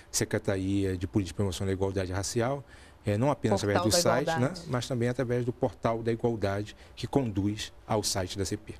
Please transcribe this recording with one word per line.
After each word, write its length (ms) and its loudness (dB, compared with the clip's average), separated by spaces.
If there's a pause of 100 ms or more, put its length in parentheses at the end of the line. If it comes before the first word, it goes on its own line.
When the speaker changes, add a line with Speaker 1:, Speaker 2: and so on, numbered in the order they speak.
(100)
Speaker 1:
Secretaria 880 0
de 80 -2
Política 260 0
de 40 -20
Promoção 300 -2
da 60 2
Igualdade 400 0
Racial, 500 -2 (440)
é, 100 4
não 140 4
apenas 320 2
Speaker 2:
Portal 240 2
Speaker 1:
através 80 4
do 20 4
Speaker 2:
da 140 4
Speaker 1:
site, 160 2
né, 80 0
Speaker 2:
Igualdade. 340 -2
Speaker 1:
mas 180 -2
também 220 0
através 380 -2
do 60 -2
Portal 500 -2
da 100 0
Igualdade, 640 -2 (180)
que 120 -8
conduz 640 0 (140)
ao 160 0
site 340 -2
da 80 -2
C 120 -4
P. 240 -14